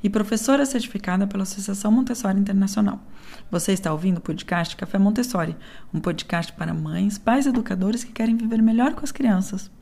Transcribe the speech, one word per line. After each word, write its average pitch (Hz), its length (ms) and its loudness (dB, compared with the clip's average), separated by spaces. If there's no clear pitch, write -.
e 208 40 4
professora 226 560 2
certificada 202 600 -2
pela 196 160 -2
Associação 196 480 -4
Montessori 220 480 2
Internacional. 196 640 2
Você 175 220 0
está 185 200 0
ouvindo 175 260 2
o - 20 -4
podcast 170 560 -4
Café 190 220 -4
Montessori, 196 580 2
um 156 60 -2
podcast 170 540 -2
para 165 200 -6
mães, 170 460 -2
pais 262 260 2
e 285 40 2
educadores 214 560 0
que - 80 -14
querem 226 240 0
viver 220 260 2
melhor 233 320 4
com - 100 -6
as 262 60 -4
crianças. 196 580 0